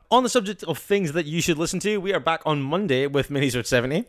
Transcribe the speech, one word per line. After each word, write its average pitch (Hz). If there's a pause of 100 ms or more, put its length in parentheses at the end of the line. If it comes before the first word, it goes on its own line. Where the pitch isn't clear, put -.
(100)
On 247
the 247
subject 208
of 160
things 196
that 165
you 156
should 165
listen 165
to, 208
we 196
are 170
back 160
on 151
Monday 143
with 139
Minisode 135
seventy. 131